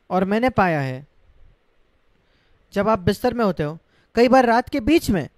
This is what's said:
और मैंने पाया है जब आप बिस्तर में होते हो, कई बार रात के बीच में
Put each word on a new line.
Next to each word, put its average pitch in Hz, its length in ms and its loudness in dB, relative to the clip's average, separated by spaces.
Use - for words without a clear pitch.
और 185 160 0
मैंने 226 240 0
पाया 175 320 0
है 131 260 -8
जब 202 160 0
आप 220 100 0
बिस्तर 202 340 -2
में 233 120 -2
होते 170 180 -2
हो, 151 140 -6
कई 240 120 4
बार 247 180 6
रात 233 240 0
के 285 100 -4
बीच 294 300 0
में 160 280 -4